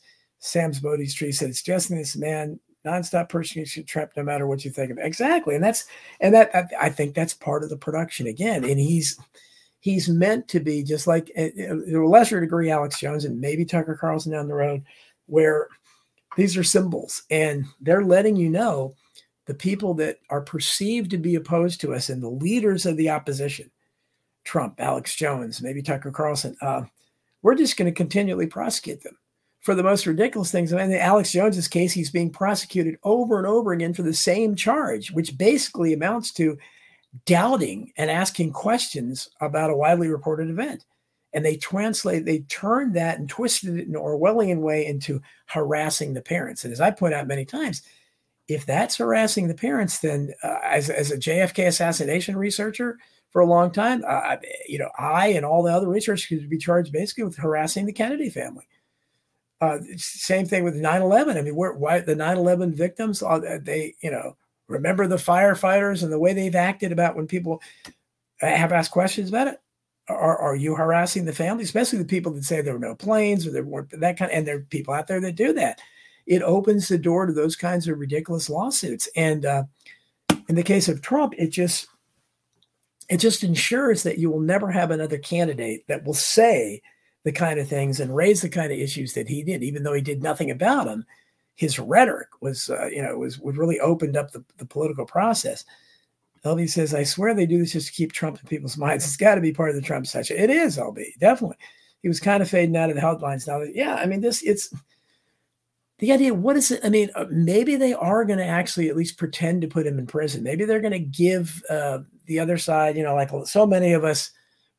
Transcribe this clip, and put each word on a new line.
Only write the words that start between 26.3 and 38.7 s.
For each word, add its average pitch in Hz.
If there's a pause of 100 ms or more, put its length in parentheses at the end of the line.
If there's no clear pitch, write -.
uh, 135 (640)
we're 233
just 285
gonna 175
continually 185
prosecute -
them - (460)
for 196
the 180
most 190
ridiculous 190
things. 175
And 190
in 185
Alex 196
Jones's 185
case, 175
he's 156
being 170
prosecuted 185
over 226
and 185
over 214
again 170
for 180
the 160
same 208
charge, 220
which 160
basically 185
amounts 190
to 156 (680)
doubting 170
and 156
asking 165
questions 135 (100)